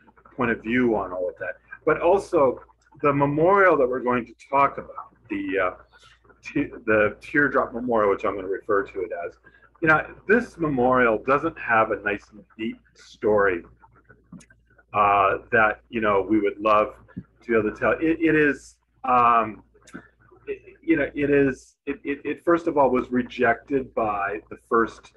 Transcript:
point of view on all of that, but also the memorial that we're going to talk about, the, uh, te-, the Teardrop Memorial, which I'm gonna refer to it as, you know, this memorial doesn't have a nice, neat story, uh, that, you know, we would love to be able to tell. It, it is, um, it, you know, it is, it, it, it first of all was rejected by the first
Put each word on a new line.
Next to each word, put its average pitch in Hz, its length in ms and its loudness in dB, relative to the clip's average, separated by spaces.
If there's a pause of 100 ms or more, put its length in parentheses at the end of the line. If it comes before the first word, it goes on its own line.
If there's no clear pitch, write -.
(360)
point 120 140 -2
of 107 120 -4
view 117 340 0
on 95 160 -6
all 90 160 -4
of - 100 -8
that, - 160 -10 (300)
but 156 160 0
also 165 600 2 (420)
the 143 100 2
memorial 156 640 4
that 131 100 2
we're 127 140 -4
going 123 240 -2
to - 100 -20 (160)
talk 139 280 2
about, - 360 -16 (140)
the, 98 300 -4
uh, 92 120 0 (720)
te-, - 280 -6 (140)
the 107 360 2
Teardrop 135 520 -2
Memorial, 117 380 0
which 95 140 -2
I'm 98 100 -4
gonna 95 140 -10
refer 98 340 -2
to 98 180 -10
it 87 100 -8 (160)
as, - 80 -14 (460)
you 165 80 0
know, 156 160 2 (240)
this 226 300 0
memorial 127 680 2
doesn't 147 320 -2
have 110 320 0
a 101 120 -2
nice, 101 220 -4 (340)
neat 113 180 -8 (180)
story, 101 680 0 (1300)
uh, 101 460 2 (120)
that, 107 380 0
you 117 120 -6
know, 101 280 0
we 110 100 2
would 101 200 -2
love 107 360 2 (220)
to - 60 -14 (240)
be 113 120 0
able 107 120 0
to 104 80 -14
tell. 113 140 0
It, 160 280 -2
it 156 140 2
is, 147 420 0 (280)
um, 117 580 2 (840)
it, - 360 -14
you 160 140 2
know, 139 180 -2
it 143 160 -2
is, 139 460 0 (100)
it, 139 180 -8
it, 139 200 -6
it 147 200 -8
first 170 240 2
of 147 100 -2
all 135 120 4
was 123 200 -2
rejected 120 840 -2
by 107 460 -4 (100)
the 107 60 -16 (120)
first 113 480 -2